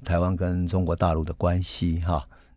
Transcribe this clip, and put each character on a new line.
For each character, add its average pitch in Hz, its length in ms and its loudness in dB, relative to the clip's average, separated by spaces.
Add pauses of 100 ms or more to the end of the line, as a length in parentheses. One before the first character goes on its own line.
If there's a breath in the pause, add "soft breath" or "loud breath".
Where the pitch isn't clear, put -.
台 87 140 0
湾 90 160 2
跟 90 320 0
中 92 200 0
国 82 100 0
大 85 160 2
陆 80 100 0
的 80 120 -4
关 90 280 0
系 85 380 -2
哈， 82 260 -2 (300 soft breath)